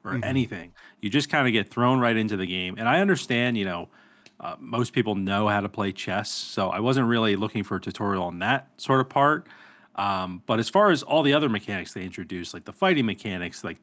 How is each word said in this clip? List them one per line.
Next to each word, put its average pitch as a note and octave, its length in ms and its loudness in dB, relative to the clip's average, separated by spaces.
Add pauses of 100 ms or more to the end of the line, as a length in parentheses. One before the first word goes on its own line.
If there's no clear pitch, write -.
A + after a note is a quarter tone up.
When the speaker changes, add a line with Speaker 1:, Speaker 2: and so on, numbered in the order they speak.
Speaker 1:
or G2+ 80 -8
Speaker 2:
Mm-hmm. A#2+ 100 -4
Speaker 1:
anything. A2 500 -2 (280)
You G#2 80 -4
just C#3+ 200 0
kinda C3+ 220 4
get A2 180 0
thrown B2 300 4
right A#2 160 4
into G#2+ 220 0
the F#2+ 80 -2
game. F#2 320 -6
And A2+ 100 -2
I D#3 140 4
understand, B2 560 0
you G2+ 80 0
know, F2 240 -6 (500)
uh, - 180 -10
most A#2 360 -2
people G#2+ 220 2
know G2+ 340 0
how G#2 100 2
to G2+ 80 -4
play G2 240 -2
chess, G#2 380 -6
so - 400 -4
I F#2 100 -4
wasn't B2+ 280 2
really A2+ 280 4
looking G#2+ 280 -4
for - 120 -6
a F2+ 60 -4
tutorial G2+ 420 -2
on F2 160 -8
that - 380 0
sort C3+ 240 2
of C3 80 -2
part. D3 380 2 (480)
Um, F#2 520 -2
but A2+ 100 2
as A2+ 120 0
far G#3 200 6
as D3+ 140 2
all D#3+ 180 2
the C#3+ 140 4
other D3+ 140 2
mechanics G2+ 440 -6
they F#2+ 80 -8
introduced, F#2 540 -10
like E2 80 -14
the - 100 -14
fighting E3+ 320 2
mechanics, F#2 580 -6
like, E2 180 -10